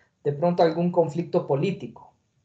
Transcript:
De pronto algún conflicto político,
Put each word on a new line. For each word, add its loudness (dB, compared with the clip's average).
De -2
pronto 2
algún 2
conflicto 0
político, -4